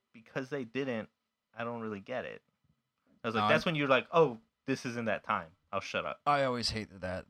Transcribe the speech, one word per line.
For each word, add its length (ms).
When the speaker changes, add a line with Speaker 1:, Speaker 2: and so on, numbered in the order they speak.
Speaker 1:
because 360
they 160
didn't, 440
I 80
don't 160
really 200
get 240
it. 180
I 60
was 80
like, 80
Speaker 2:
No, 40
Speaker 1:
that's 180
Speaker 2:
I 20
Speaker 1:
when 60
you're 140
like, 240
"Oh, 260
this 200
isn't 200
that 180
time. 240
I'll 80
shut 260
up." 180
Speaker 2:
I 200
always 260
hated 300
that. 300